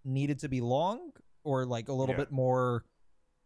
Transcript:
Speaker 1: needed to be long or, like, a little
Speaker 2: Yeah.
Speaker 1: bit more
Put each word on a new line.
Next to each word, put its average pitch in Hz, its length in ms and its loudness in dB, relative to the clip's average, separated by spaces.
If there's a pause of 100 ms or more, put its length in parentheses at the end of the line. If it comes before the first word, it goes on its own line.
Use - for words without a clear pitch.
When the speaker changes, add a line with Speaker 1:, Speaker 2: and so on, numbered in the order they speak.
Speaker 1:
needed 135 340 0
to 151 100 -6
be 127 120 0
long 175 500 0 (340)
or, 131 220 0
like, 117 220 -4
a 139 40 -4
little 131 220 0
Speaker 2:
Yeah. 131 60 0
Speaker 1:
bit 143 120 -4
more 127 520 2 (600)